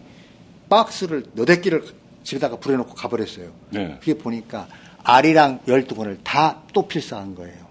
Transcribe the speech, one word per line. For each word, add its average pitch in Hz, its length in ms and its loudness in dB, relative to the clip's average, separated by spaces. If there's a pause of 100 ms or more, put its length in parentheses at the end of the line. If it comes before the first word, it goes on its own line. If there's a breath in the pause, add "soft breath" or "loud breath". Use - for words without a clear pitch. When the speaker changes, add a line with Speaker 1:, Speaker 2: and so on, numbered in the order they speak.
(680 loud breath)
Speaker 1:
박스를 190 540 0 (100)
너댓 165 280 2
개를 160 220 -2 (400)
집에다가 131 340 -6
불어놓고 131 380 -2
가버렸어요. 98 540 -8 (220)
Speaker 2:
네. 90 280 -6
Speaker 1:
그게 156 140 -2
보니까 113 540 -10 (360 loud breath)
아리랑 139 640 6
열두 127 280 2
권을 104 280 -8
다 151 380 0 (120)
또 190 140 0
필사한 101 480 -8
거예요. 87 360 -18